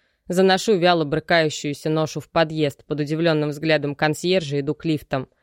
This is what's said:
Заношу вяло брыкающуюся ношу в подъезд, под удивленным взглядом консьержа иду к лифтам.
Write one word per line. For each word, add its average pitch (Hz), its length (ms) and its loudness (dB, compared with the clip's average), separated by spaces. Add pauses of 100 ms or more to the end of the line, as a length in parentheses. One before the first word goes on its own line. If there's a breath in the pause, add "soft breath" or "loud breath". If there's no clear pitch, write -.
(260)
Заношу 190 500 2
вяло 170 280 2
брыкающуюся 151 840 0
ношу 156 300 -2
в - 100 -14
подъезд, 156 560 0
под 151 140 -4
удивленным 151 500 0
взглядом 147 440 0
консьержа 156 680 0
иду 143 140 -2
к - 100 -12
лифтам. 147 440 -4 (140)